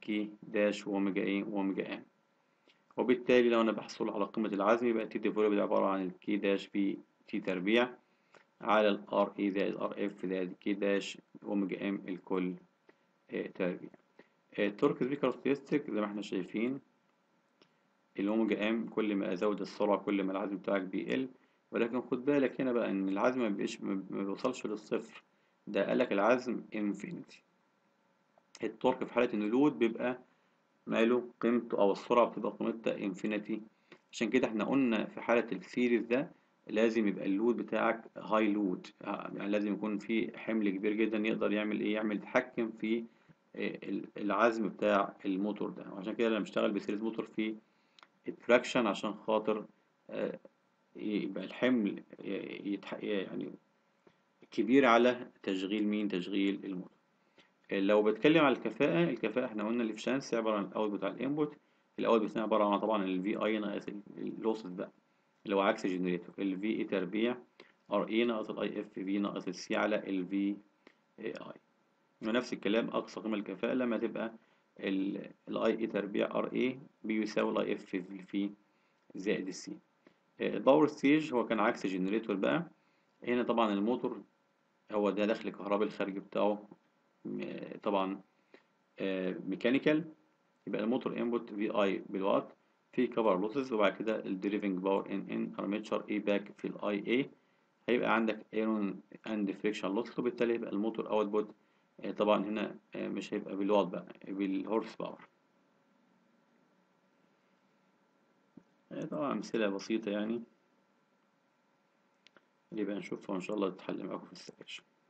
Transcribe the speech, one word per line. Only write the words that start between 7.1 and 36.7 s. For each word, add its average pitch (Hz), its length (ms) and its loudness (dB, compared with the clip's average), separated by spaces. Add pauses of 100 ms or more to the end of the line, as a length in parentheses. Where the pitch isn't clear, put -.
تي 104 120 -4
تربيع 101 500 2 (720)
على 107 280 6
ال 101 240 0
ار 101 260 2
اي 101 120 2
زائد 95 240 0
ار 104 300 -4
اف 101 200 -6
زائد 92 280 -2
كي - 200 -4
داش 101 440 0 (260)
أوميجا 101 460 -2
ام 98 180 -2
الكل، 90 460 -2 (760)
آه، 101 160 -4
تربيع. - 420 -4 (680)
آه، 104 100 2
تورك 143 340 0
سبيد 139 140 -2
كاركترستيك 139 760 -2
زي 104 100 0
ما 107 40 0
احنا 104 160 -6
شايفين 107 580 -4 (1400)
الأوميجا 104 500 2
ام، 113 180 -2
كل 104 280 0
ما 98 180 0
أزود 101 280 0
السرعة 98 360 2
كل 98 260 0
ما 95 80 -2
العزم 98 260 -4
بتاعك 95 240 0
بيقل. 117 460 -2 (440)
ولكن 117 300 0
خد 123 240 -4
بالك 139 360 2
هنا 131 120 0
بقى 104 180 2
إن 95 180 0
العزم 123 320 2
ما 110 80 2
بيبقاش، 101 320 -4
ما، 98 280 -2
ما 104 140 -4
بيوصلش 98 420 -4
للصفر، - 580 -6 (440)
ده 101 200 0
قالك 120 240 2
العزم 113 500 2 (140)
infinity. - 680 -6 (1200)
التورك 123 400 0
في - 100 -10
حالة 120 200 4
إن 104 80 0
اللود 123 380 4
بيبقى 123 400 0 (680)
ماله 117 420 4 (120)
قيمته 117 380 2
أو 101 120 6
السرعة 117 340 4
بتبقى 110 340 -4
قيمتها 113 380 -2
infinity، 104 640 -4 (500)
عشان 110 180 -2
كده 127 180 4
احنا 110 160 0
قلنا 117 420 2
في - 160 -10
حالة 117 300 4
السيريز 117 540 2
ده 131 260 0 (360)
لازم 110 400 2